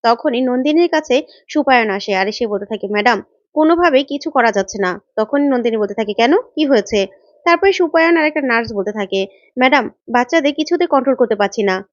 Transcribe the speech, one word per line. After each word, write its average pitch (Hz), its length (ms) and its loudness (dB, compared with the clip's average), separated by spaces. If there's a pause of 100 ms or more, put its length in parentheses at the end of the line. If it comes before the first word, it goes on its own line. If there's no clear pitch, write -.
তখনই 233 380 0
নন্দিনীর 269 480 2
কাছে 240 280 0 (320)
সুপায়ন 254 420 2
আসে, 196 240 -4
আর 190 140 0
এসে 220 180 -4
বলতে 202 200 -6
থাকে, 202 220 -6
"ম্যাডাম, 208 300 2 (380)
কোনোভাবেই 311 480 2
কিছু 285 260 -8
করা 233 220 2
যাচ্ছে 196 260 -4
না।" 185 120 0 (260)
তখন 214 220 -2 (100)
নন্দিনী 240 280 -2
বলতে 202 180 -4
থাকে, 208 180 -6
"কেন, 233 200 2 (180)
কি 302 160 -4
হয়েছে?" 226 320 0 (480)
তারপরে 349 260 4
সুপায়ন 330 440 2
আর 311 100 0
একটা 302 160 -2
নার্স 233 300 -2
বলতে 202 200 -4
থাকে, 196 280 -4 (360)
"ম্যাডাম, 254 280 2 (240)
বাচ্চাদের 254 460 0
কিছুতে 311 320 -2
কন্ট্রোল 269 300 0
করতে 220 200 0
পারছি 202 260 -2
না।" 190 140 0 (160)